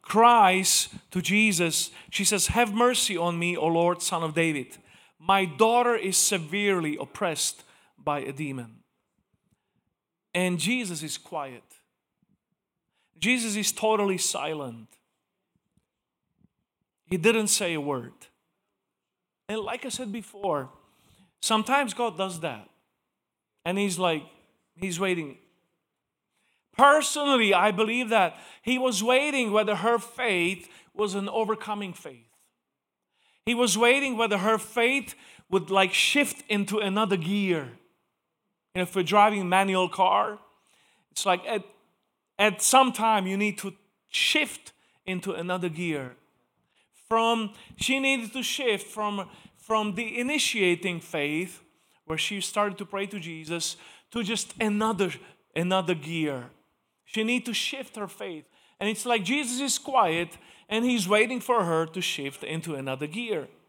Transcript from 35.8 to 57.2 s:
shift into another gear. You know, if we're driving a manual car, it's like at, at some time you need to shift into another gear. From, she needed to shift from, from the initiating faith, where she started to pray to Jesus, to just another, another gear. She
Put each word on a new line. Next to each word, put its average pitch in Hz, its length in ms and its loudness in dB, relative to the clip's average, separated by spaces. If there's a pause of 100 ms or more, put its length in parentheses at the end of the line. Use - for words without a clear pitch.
shift - 560 0
into 202 300 -2
another 202 380 0
gear. 170 560 -2 (1040)
You 185 40 -4
know, 185 40 0
if 180 140 -4
we're 185 60 2
driving 208 400 4
a - 20 -4
manual 185 440 2
car, 202 500 2 (720)
it's - 160 -4
like 180 200 2
at, 214 160 -2 (760)
at 208 240 2
some 262 300 6
time 214 340 2
you 190 100 -2
need 208 220 -2
to 196 160 -10 (340)
shift - 640 -2 (320)
into 185 280 -6
another 180 360 -4
gear. 151 440 -6 (960)
From, 226 440 2 (240)
she 269 240 0
needed 269 320 0
to 262 100 -6
shift 226 440 -2
from, 208 420 -6 (300)
from 214 360 -2
the 220 240 -6
initiating 190 840 0
faith, 160 600 -4 (440)
where 160 100 -6
she 202 240 -4
started 208 380 -4
to 196 80 -10
pray 196 200 -6
to 202 140 -10
Jesus, 160 560 -8 (360)
to 233 100 -2
just 214 360 -4
another, 208 520 0 (440)
another 180 400 0
gear. 147 560 -4 (600)
She 220 120 -2